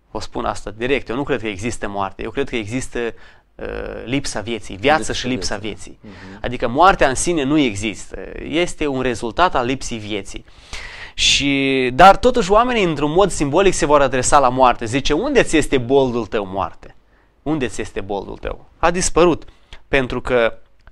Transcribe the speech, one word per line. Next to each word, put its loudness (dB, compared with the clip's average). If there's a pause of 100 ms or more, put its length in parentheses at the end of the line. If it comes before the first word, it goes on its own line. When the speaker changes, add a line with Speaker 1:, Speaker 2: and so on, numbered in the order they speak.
(100)
Speaker 1:
O -8
spun -8
asta -6
direct, -2
eu -6
nu -4
cred -2
că -6
există -6
moarte. -6
Eu -8
cred -4
că -6
există, -6
e, -4 (880)
lipsa -4
vieții, -8
viață 4
Speaker 2:
Lipsa -4
Speaker 1:
și -6
lipsa -4
Speaker 2:
vieții. -12
Speaker 1:
vieții. -20 (100)
Speaker 2:
Mhm. -16
Speaker 1:
Adică -4
moartea 4
în -2
sine 0
nu 2
există, -2 (240)
este -4
un -2
rezultat 0
al 0
lipsii -6
vieții. -10 (680)
Și, 0
dar 10
totuși 2
oamenii, 4
într-un 0
mod 4
simbolic, 2
se 0
vor 6
adresa 4
la 6
moarte. 4
Zice, 0
„Unde 2
ți 0
este 2
boldul 2
tău, -4
moarte? -8 (480)
Unde -2
ți -8
este -8
boldul -8
tău?” -12 (100)
A 4
dispărut, 2 (440)
pentru -2
că 0 (340)